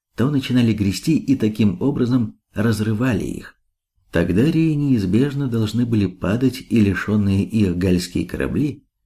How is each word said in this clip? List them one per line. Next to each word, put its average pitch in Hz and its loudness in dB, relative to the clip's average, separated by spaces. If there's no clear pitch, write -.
то 123 0
начинали 127 2
грести 101 0
и 131 0
таким 107 0
образом 123 -2
разрывали 107 -2
их. - -10
Тогда 90 2
реи 160 2
неизбежно 135 0
должны 113 0
были 110 2
падать, 120 -2
и 113 4
лишенные 98 2
их 95 0
гальские 90 0
корабли, 110 -4